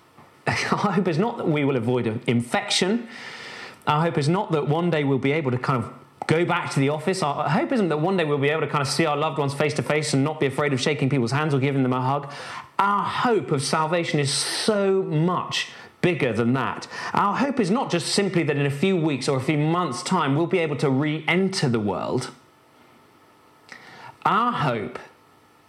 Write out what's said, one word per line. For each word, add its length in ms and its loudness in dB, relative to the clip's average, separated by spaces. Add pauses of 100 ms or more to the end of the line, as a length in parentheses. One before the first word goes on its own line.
<laughs> 400 -14
our 460 0
hope 160 2
is 100 0
not 200 -2
that 100 -2
we 160 2
will 120 2
avoid 300 0
an 200 -4
infection. 840 0 (800)
Our 160 2
hope 160 0
is 100 2
not 240 0
that 160 0
one 220 2
day 120 2
we'll 140 2
be 160 0
able 200 0
to 60 -2
kind 240 0
of 80 -8 (360)
go 180 4
back 280 0
to 80 0
the 100 4
office. 320 -2
Our 260 0
hope 240 2
isn't 160 2
that 120 0
one 180 2
day 60 2
we'll 120 2
be 140 2
able 100 0
to 60 0
kind 160 0
of 60 -2
see 180 2
our 100 2
loved 220 -2
ones 160 0
face 200 0
to 80 -2
face 300 0
and 100 2
not 160 -2
be 60 2
afraid 300 0
of 80 -2
shaking 260 0
people's 240 0
hands 220 0
or 60 2
giving 220 0
them 120 2
a 80 -2
hug. 280 -2 (480)
Our 260 2
hope 480 0
of 100 0
salvation 580 0
is 100 0
so 720 0
much 680 0 (340)
bigger 300 2
than 220 2
that. 320 -2 (260)
Our 240 2
hope 240 0
is 100 2
not 200 0
just 160 -2
simply 380 0
that 120 0
in 80 0
a 60 0
few 260 2
weeks 320 0
or 80 2
a 60 0
few 160 0
months' 440 0
time 320 2
we'll 120 2
be 140 2
able 160 0
to 120 2
re-enter 800 0
the 100 2
world. 520 -2 (1900)
Our 260 2
hope 480 -2 (720)